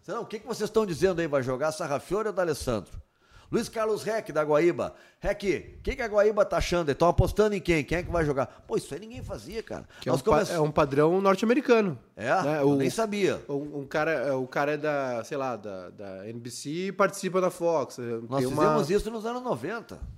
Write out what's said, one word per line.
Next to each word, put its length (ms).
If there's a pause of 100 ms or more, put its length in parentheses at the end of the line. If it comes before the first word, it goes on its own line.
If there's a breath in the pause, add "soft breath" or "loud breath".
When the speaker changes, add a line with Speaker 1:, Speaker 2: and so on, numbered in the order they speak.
Speaker 1:
"Não, 160
o 20
que 140
que 80
vocês 220
estão 160
dizendo 340
aí? 80
Vai 140
jogar 300
Sarrafiore 560
ou 60
D'Alessandro?" 680 (500 soft breath)
Luiz 180
Carlos 320
Reck, 300
da 100
Guaíba. 540 (240 loud breath)
"Reck, 580
o 60
que 120
que 60
a 60
Guaíba 360
tá 140
achando? 320
Eles 80
tão 100
apostando 460
em 80
quem? 220
Quem 160
é 40
que 60
vai 160
jogar?" 420
Pô, 80
isso 160
aí 80
ninguém 240
fazia, 380
cara. 260 (140 loud breath)
Speaker 2:
Que 80
é 20
Speaker 1:
Nós 100
Speaker 2:
um 20
pa-, 200
Speaker 1:
come- 80
Speaker 2:
é 80
um 120
padrão 500
norte-americano, 760 (180)
Speaker 1:
É? 260
Speaker 2:
né? 200
Speaker 1:
Eu 100
Speaker 2:
O, 40
Speaker 1:
nem 140
sabia. 580
Speaker 2:
um, 340
um 40
cara, 260
é, 220
o 140
cara 240
é 60
da, 460
sei 140
lá, 180
da, 360
da 360
N 120
B 100
C 380
e 40
participa 480
da 120
Fox. 480
É, 20 (260)
Speaker 1:
Nós 120
Speaker 2:
tem 80
uma 160
Speaker 1:
fizemos 260
isso 220
nos 160
anos 160
noventa. 560 (180)